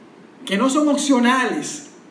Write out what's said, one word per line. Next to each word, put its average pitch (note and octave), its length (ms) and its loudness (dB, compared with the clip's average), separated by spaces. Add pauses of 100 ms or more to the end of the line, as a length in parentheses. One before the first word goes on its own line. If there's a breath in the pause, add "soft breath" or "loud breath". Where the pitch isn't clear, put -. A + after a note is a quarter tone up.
(460)
que F#3+ 120 -2
no B3+ 120 2
son D4+ 180 0
opcionales A#3+ 1000 0 (220)